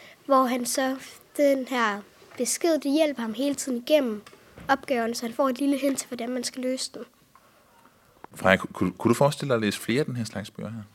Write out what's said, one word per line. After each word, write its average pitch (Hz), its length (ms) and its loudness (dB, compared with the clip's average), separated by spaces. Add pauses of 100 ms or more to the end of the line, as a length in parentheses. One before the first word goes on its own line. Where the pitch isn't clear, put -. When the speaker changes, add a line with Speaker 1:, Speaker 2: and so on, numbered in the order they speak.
(260)
Speaker 1:
hvor 262 180 6
han 247 220 -2
så, 262 300 0 (400)
den 277 320 4
her 220 320 0 (380)
besked, 302 400 2
det 269 140 -2
hjælper 294 300 2
ham 220 120 -4
hele 277 200 0
tiden 254 240 -4
igennem 240 440 2 (460)
opgaven, 240 460 0
så 233 120 -8
han 226 80 -8
får 269 140 2
et 254 100 -2
lille 277 200 0
hint 269 200 -2
til, - 100 -8
hvordan 240 220 -8
man 247 140 -6
skal 254 180 -8
løse 262 320 -4
den. 233 80 -12 (1300)
Speaker 2:
Freja, 95 220 4
ku-, - 160 -2
ku-, 92 260 -2
kunne 113 100 2
du 117 60 6
forestille 143 340 0
dig 127 60 0
at 113 60 2
læse 104 200 0
flere 120 200 0
af 151 60 -2
den 127 100 -6
her 113 80 -4
slags 98 260 -10
bøger 104 200 -10
her? 113 120 -12 (120)